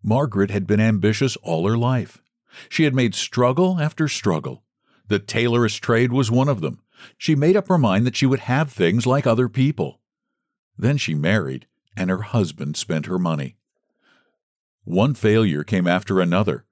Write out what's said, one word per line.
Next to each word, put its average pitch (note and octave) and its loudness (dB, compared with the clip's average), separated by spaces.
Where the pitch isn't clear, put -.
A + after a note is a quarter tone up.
Margaret G#2+ 0
had G2+ -4
been G#2 2
ambitious A2 0
all F2+ -2
her A2+ 0
life. B2 -4
She D#3+ 2
had C#3+ 2
made B2 0
struggle D3 0
after D#3 -2
struggle. C#2 -4
The G2+ 2
tailor's A#2 0
trade A#2+ 0
was B2 0
one B2+ 2
of A#2 -2
them. - -8
She - 0
made D#3 4
up G3 -2
her F#3 4
mind A2 2
that B2+ -4
she - 0
would C3 2
have C3+ -2
things G#2 2
like C3 0
other A#2+ 2
people. C3 -2
Then B2+ 2
she - -4
married, D2+ -2
and F#2 -4
her F#2 -2
husband D#2+ -4
spent D#2+ -6
her F#2 -4
money. D#2+ -4
One A2 0
failure G#2 2
came F2+ 0
after F2+ 0
another. F2 0